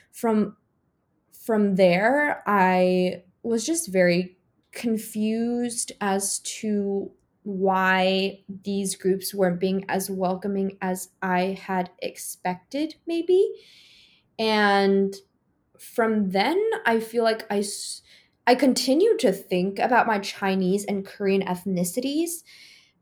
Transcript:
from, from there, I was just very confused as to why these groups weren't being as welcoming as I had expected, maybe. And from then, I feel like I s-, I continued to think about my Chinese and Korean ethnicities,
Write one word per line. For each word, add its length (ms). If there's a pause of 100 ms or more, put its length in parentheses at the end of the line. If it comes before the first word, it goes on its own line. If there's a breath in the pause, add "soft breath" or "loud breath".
(100)
from, 460 (760)
from 440
there, 720
I 760 (200)
was 220
just 260
very 460 (360)
confused 1200 (100)
as 380
to 720 (320)
why 960 (220)
these 320
groups 400
weren't 240
being 300
as 200
welcoming 720
as 280 (120)
I 400
had 300 (100)
expected, 920 (100)
maybe. 480 (880 loud breath)
And 760 (640)
from 540
then, 320 (240)
I 140
feel 240
like 260
I 80
s-, 440 (440 soft breath)
I 80
continued 640
to 120
think 480
about 260
my 140
Chinese 640
and 200
Korean 380
ethnicities, 1040 (580 loud breath)